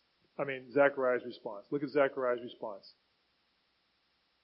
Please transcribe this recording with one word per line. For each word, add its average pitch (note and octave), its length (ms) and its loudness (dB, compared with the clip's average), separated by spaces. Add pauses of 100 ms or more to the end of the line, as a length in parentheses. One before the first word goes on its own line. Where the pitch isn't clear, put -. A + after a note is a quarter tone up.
(380)
I D3 60 -4
mean, C3 280 -8
Zechariah's C3+ 520 4
response. A2 460 -12
Look C#3+ 120 -2
at D3 80 -4
Zechariah's C3 520 2
response. A2+ 500 -14 (1500)